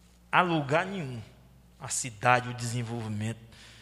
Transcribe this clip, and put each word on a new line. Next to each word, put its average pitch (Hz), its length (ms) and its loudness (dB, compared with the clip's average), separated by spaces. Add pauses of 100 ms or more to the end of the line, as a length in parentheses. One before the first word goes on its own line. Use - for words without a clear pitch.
(320)
a 160 100 8
lugar 160 440 2
nenhum. 147 360 -8 (600)
A 131 80 -8
cidade, 123 580 2
o 123 60 -6
desenvolvimento. 113 840 -4 (420)